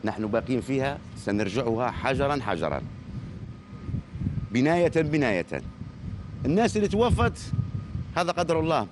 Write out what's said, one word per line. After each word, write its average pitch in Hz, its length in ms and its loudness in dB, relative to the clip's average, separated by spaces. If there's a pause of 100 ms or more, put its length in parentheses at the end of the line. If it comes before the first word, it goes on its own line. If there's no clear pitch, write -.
نحن 107 220 -2
باقين 113 340 0
فيها، 135 380 -2 (180)
سنرجعها 110 720 0
حجراً 139 520 0
حجراً، 80 400 0 (1700)
بناية 156 460 4
بناية. 147 500 2 (960)
الناس 202 320 4
اللي 208 120 4
توفت 226 500 4 (760)
هذا 175 160 2
قدر 165 280 2
الله 151 300 2